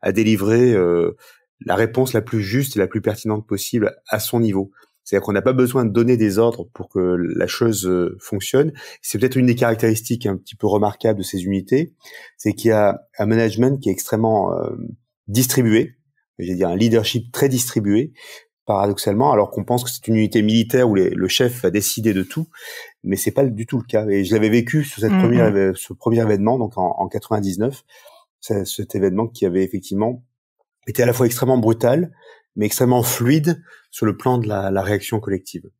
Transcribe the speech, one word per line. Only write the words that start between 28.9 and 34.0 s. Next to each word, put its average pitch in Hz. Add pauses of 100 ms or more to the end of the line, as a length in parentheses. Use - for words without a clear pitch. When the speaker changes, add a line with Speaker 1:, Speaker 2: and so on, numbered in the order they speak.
Speaker 1:
événement 98
qui 113
avait 92
effectivement 104 (640)
été 120
à 120
la 120
fois 123
extrêmement 123
brutal, 120 (440)
mais 107
extrêmement 123
fluide 151 (280)
sur -